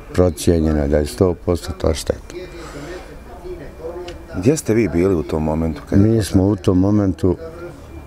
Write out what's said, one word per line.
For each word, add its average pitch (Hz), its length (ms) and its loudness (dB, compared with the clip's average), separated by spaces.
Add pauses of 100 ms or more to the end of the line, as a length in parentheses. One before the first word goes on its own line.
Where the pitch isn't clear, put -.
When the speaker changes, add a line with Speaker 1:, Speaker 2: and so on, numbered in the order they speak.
(120)
Speaker 1:
Procijenjeno 82 720 2
je 71 60 0
da 76 100 2
je 76 80 2
sto 90 280 2
postotna 82 600 -2
šteta. - 240 -4 (2250)
Speaker 2:
Gdje 107 200 4
ste 110 180 0
vi 110 140 4
bili 87 260 2
u 78 80 0
tom 76 220 -2
momentu 78 460 -2
kad - 100 4
je 101 80 8
Speaker 1:
Mi 113 100 4
Speaker 2:
to 107 60 0
Speaker 1:
smo 92 200 2
u 104 120 2
tom 95 220 2
momentu, 95 580 2 (720)